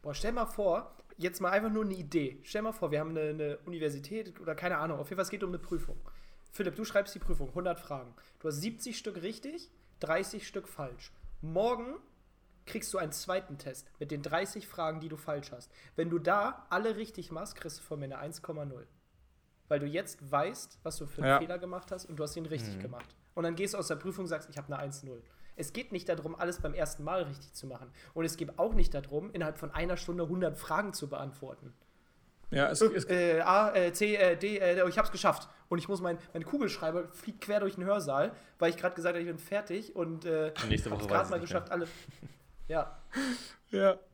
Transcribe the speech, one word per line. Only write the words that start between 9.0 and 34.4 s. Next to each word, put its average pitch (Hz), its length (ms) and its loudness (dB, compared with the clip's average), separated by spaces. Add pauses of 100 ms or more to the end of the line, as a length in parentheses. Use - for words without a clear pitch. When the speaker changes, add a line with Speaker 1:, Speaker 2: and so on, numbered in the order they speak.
Speaker 1:
richtig, 269 480 -8 (300)
dreißig 190 480 0
Stück - 200 -8
falsch. 127 440 -10 (300)
Morgen 233 540 0 (720)
kriegst - 280 -6
du 196 40 0
einen 160 140 -2
zweiten 185 460 -4
Test - 420 -12
mit 147 120 -6
den 143 100 -4
dreißig 180 460 -2
Fragen, 160 320 -2
die 160 100 -8
du 156 80 -8
falsch 147 340 -6
hast. 123 200 -16 (240)
Wenn 165 140 2
du 165 100 2
da 202 500 2
alle 208 260 2
richtig 208 360 -8
machst, 165 240 -10
kriegst - 240 -10
du - 40 -18
von 147 160 -8
mir 143 60 -6
eine 135 140 -8
eins 151 220 -10
Komma 156 240 -8
null. 123 220 -10 (800)
Weil 147 120 4
du 143 60 -2
jetzt 143 460 -4
weißt, 160 520 0
was 156 140 -6
du 156 80 -6
für 143 160 -6
einen 135 100 6
Speaker 2:
Ja. 139 80 10
Speaker 1:
Fehler 170 200 -2
gemacht 180 320 -8
hast 185 140 -8
und 165 120 -12
du 151 60 -2
hast 147 140 -6
ihn 165 80 -6
richtig 113 320 -4
Speaker 3:
Mhm. 95 40 -8
Speaker 1:
gemacht. 120 340 -12 (200)
Und 165 80 -2
dann 170 120 0
gehst 196 180 -2
du 214 40 -4
aus 180 100 -4
der 156 100 -2
Prüfung 185 260 -6
und 170 60 -4
sagst, 151 200 -4
„Ich 143 80 -12
hab 143 80 -10
eine 139 140 -6
eins 139 240 -8
null.“ 123 180 -12 (340)
Es 151 180 -8
geht 240 180 -8
nicht 185 160 -6
darum, 160 280 -2
alles 175 260 -4
beim 147 120 -2
ersten 151 300 -2
Mal 175 200 0
richtig 139 300 -10
zu - 140 -12
machen. 127 240 -14 (220)
Und 165 100 -2
es 165 140 -2
geht - 200 -6
auch 220 160 4
nicht 202 200 12
darum, 147 400 -4
innerhalb 160 240 -2
von 151 140 -8
einer 160 260 0
Stunde 170 300 -2
hundert 180 300 2
Fragen 190 360 0
zu 143 160 -6
beantworten. 135 640 -10 (760)
Speaker 2:
Ja, 139 200 6
es, - 120 2
Speaker 1:
Äh, 220 40 8 (100)
Speaker 2:
es 139 140 0
Speaker 1:
äh, 175 320 6
A, 202 340 6
äh, 175 160 6
C, 208 240 4
äh, 180 220 8
D, 202 200 0